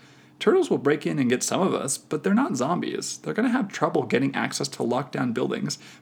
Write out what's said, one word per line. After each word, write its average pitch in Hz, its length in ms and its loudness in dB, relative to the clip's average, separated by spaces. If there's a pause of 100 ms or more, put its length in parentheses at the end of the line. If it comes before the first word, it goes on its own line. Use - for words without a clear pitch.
(380)
Turtles 359 320 4
will 156 80 2
break 143 280 2
in 160 120 -2
and 127 100 4
get 123 140 2
some 127 180 0
of 165 140 2
us, - 240 -2
but - 240 -6
they're 190 100 2
not 240 240 2
zombies. - 640 -4
They're - 160 -6
gonna 240 160 0
have 226 180 0
trouble 156 360 0
getting 135 300 0
access 139 340 -4
to - 100 -14
lockdown 127 560 -2
buildings - 420 -2 (260)